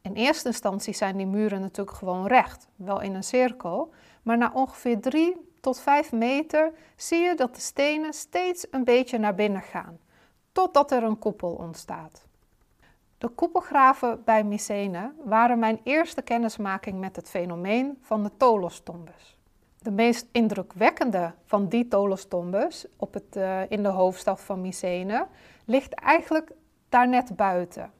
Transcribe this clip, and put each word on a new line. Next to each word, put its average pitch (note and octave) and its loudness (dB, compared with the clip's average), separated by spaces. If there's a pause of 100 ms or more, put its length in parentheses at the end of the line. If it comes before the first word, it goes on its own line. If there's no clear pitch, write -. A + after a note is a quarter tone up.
In F#3+ -10
eerste C4 0
instantie G#3 -4
zijn F#3+ -2
die F#3+ -4
muren G3+ -2
natuurlijk G3 -8
gewoon F#3 -4
recht, - 2
wel G3 -6
in G3 -6
een F#3+ -8
cirkel, B3+ -2 (300)
maar A3+ 2
na A#3 2
ongeveer B3+ -2
drie D#4+ 0
tot B3+ -2
vijf D4 2
meter D4+ 0 (240)
zie - -2
je F4 2
dat B3 -2
de - -16
stenen D4+ -2
steeds F4+ -6
een C4 -2
beetje B3 4
naar G#3 0
binnen G3+ 0
gaan, E3+ -14 (520)
totdat F4+ 4
er A#3+ 2
een A3 -2
koepel G3+ -4
ontstaat. E3 -14 (920)
De A#3 -6
koepelgraven C4 2
bij A3 4
Mycene G3+ -4 (100)
waren A#3 4
mijn A3 2
eerste D4+ 0
kennismaking G#3 -4
met F#3 -8
het - -14
fenomeen G3 -2
van G#3+ -2
de G#3 -4
Tolos-tombes. F3 0 (420)
De A3+ -6
meest A#3 2
indrukwekkende G#3 0 (120)
van G3+ 0
die A#3 0
Tolos-tombes G3+ -2 (120)
op - -8
het, - -12
eh, F#3+ -4
in G#3 -2
de G3+ 2
hoofdstad F#3 0
van F#3+ -8
Mycene F#3 -4 (380)
ligt C4+ 0
eigenlijk D#4+ 0 (380)
daar B3 6
net B3 0
buiten. F#3 -2